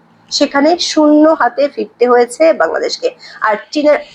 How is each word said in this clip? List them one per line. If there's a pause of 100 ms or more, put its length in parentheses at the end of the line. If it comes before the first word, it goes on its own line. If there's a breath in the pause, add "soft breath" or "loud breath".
(300)
সেখানে
শূন্য (140)
হাতে
ফিরতে
হয়েছে (100)
বাংলাদেশকে। (320 loud breath)
আর (160)
চীনের (160)